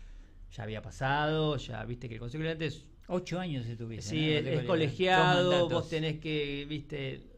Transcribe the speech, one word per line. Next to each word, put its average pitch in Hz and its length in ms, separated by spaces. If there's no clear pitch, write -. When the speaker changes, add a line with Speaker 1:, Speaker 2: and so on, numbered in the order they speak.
Speaker 1:
ya 110 120
había 107 180
pasado, 151 760
ya 113 280
viste 123 220
que 113 80
el 110 40
Consejo 120 240
Deliberante 160 240
es - 180
Speaker 2:
Ocho 180 300
años 147 300
estuviste, 113 440
Speaker 1:
Sí, 160 40
Speaker 2:
¿no? 156 60
Speaker 1:
es, 156 60
Speaker 2:
Consejo 151 120
Speaker 1:
es - 60
Speaker 2:
Deliberante. - 220
Speaker 1:
colegiado, 180 760
Speaker 2:
Dos 180 80
mandatos. 175 220
Speaker 1:
vos - 60
tenés 156 300
que, 143 480
viste, 143 540